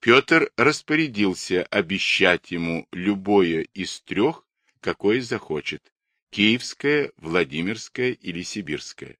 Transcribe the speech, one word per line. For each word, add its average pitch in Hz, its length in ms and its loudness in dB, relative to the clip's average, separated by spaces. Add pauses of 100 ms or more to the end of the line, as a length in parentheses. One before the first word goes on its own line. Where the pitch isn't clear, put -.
Пётр 139 560 4
распорядился 117 1040 0
обещать 92 880 0
ему 85 400 -4
любое 95 720 2 (120)
из 90 280 -10
трёх, 120 440 -2 (360)
какое 107 400 0
захочет – 95 720 -8 (380)
Киевское, 131 840 0
владимирское 90 960 -4
или 90 320 -10
сибирское - 760 -12